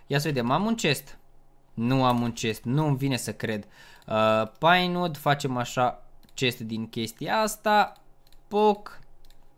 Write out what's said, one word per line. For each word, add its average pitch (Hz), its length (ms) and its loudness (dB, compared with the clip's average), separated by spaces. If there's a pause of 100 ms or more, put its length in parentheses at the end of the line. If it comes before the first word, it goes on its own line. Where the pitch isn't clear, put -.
Ia 139 120 0
să 151 80 -2
vedem, 127 240 0
am 175 160 0
un 226 80 0
chest? - 440 -2 (560)
Nu 127 300 2
am 120 180 4
un 117 100 -2
chest, 110 320 -4
nu-mi 143 320 2
vine 135 200 0
să - 160 -6
cred. 107 340 -6 (400)
Uh, 110 360 2 (160)
pinewood, 175 580 2
facem 139 400 0
așa, 123 500 -2 (280)
chest 123 240 0
din 110 300 -8
chestia 151 520 -4
asta. 208 520 2 (560)
Poc. 208 500 2 (600)